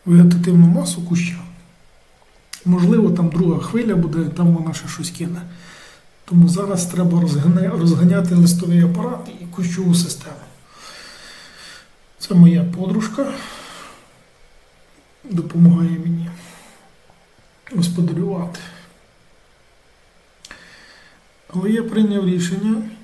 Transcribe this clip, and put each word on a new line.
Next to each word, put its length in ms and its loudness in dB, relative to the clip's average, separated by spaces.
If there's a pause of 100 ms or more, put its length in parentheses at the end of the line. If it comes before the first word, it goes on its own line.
вегетативну 600 6
масу 360 0
куща. 420 -6 (1200)
Можливо, 460 2
там 180 0
друга 320 0
хвиля 340 -4
буде, 300 -2
там 300 2
вона 200 -4
ще 140 -14
щось 220 -10
кине. 320 -8 (840)
Тому 240 6
зараз 380 -2
треба 340 0
розганя-, 580 0
розганяти 560 2
листовий 480 4
апарат 460 -4 (120)
і 40 -16
кущову 500 -2
систему. 420 -6 (1800)
Це 160 -8
моя 300 6
подружка. 680 -6 (1900)
Допомагає 680 2
мені 400 -6 (1400)
господарювати. 880 -4 (3000)
Але 160 -4
я 120 -2
прийняв 460 -2
рішення 540 -4 (220)